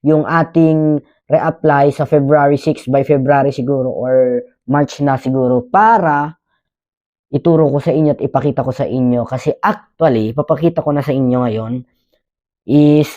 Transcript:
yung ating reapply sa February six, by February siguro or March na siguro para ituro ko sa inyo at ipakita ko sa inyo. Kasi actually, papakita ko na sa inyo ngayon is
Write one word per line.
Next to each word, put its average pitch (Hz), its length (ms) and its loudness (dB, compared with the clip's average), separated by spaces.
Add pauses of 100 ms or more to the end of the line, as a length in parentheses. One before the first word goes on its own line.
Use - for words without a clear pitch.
yung 156 160 2
ating 156 800 0 (240)
reapply 147 640 2
sa 139 160 -4
February 143 480 2
six, 147 320 -4
by 135 160 0
February 139 480 0
siguro 131 400 -4
or 127 560 0 (200)
March 143 360 -2
na 139 160 0
siguro 127 480 0
para 170 720 0 (920)
ituro 160 360 2
ko 139 160 -2
sa - 80 -4
inyo 147 240 0
at - 80 -8
ipakita 135 400 -2
ko 123 80 -6
sa 131 160 -6
inyo. 123 400 -2
Kasi 131 320 -6
actually, 120 720 -2
papakita 151 560 -2
ko 147 80 -2
na 143 80 -2
sa 147 80 -6
inyo 127 320 0
ngayon 117 400 -6 (840)
is 147 500 4